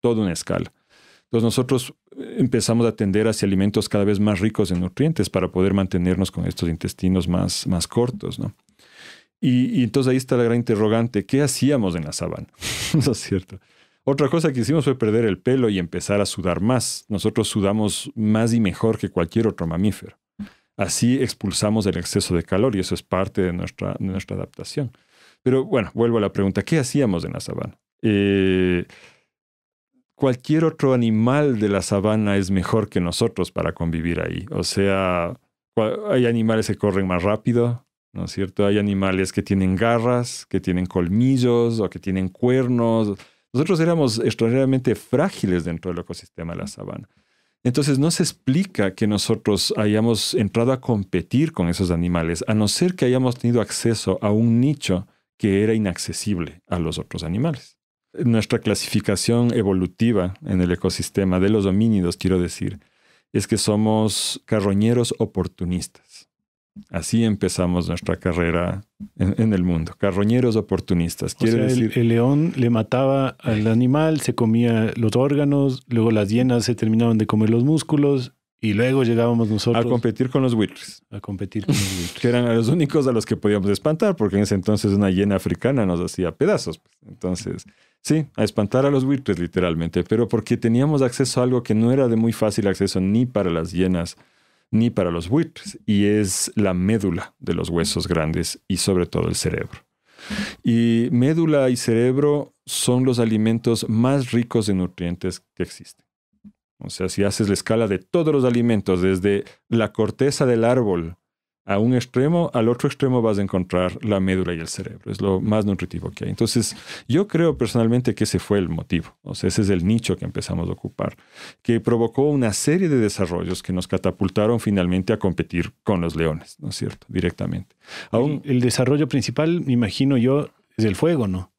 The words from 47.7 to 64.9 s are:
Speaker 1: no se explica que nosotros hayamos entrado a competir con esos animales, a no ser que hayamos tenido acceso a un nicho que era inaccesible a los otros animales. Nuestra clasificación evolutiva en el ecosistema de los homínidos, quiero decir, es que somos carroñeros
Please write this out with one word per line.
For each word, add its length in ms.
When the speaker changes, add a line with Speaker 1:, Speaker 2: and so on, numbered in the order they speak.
Speaker 1:
no 120
se 140
explica 680
que 120
nosotros 680
hayamos 580
entrado 380
a 80
competir 720
con 160
esos 240
animales, 560
a 60
no 120
ser 300
que 80
hayamos 320
tenido 240
acceso 600
a 120
un 280
nicho 460
que 240
era 120
inaccesible 920
a 140
los 180
otros 240
animales. 560
Nuestra 440
clasificación 960
evolutiva 800
en 160
el 120
ecosistema 680
de 120
los 140
homínidos, 520
quiero 240
decir, 400
es 140
que 120
somos 840
carroñeros 760